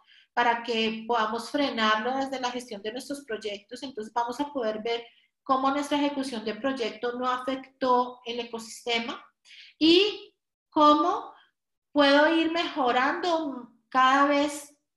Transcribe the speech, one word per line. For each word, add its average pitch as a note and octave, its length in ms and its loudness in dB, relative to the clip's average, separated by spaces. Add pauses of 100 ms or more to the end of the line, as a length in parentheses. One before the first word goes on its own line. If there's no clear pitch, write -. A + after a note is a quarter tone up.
(340)
para A#3 280 2
que A3 440 -2
podamos A3+ 440 -2
frenarlo A#3 680 0
desde C4+ 240 -4
la B3 100 -4
gestión A#3+ 320 -10
de G#3+ 100 -6
nuestros C#4 320 -10
proyectos. G#3 580 -10
Entonces A3+ 300 -10
vamos A#3+ 280 -4
a C#4+ 120 -6
poder G#3+ 300 -4
ver A#3 220 -4 (380)
cómo C4+ 280 0
nuestra C#4+ 280 -2
ejecución C4+ 460 -2
de G#3+ 100 -4
proyecto A#3+ 640 -6
no B3+ 100 -2
afectó B3 960 0
el A#3+ 160 -8
ecosistema A#3 800 -6 (560)
y F4+ 560 4 (360)
cómo D#4 640 4 (580)
puedo D4 440 6
ir D#4+ 160 0
mejorando D4+ 1200 -2 (160)
cada C4+ 380 4
vez D4 500 0 (200)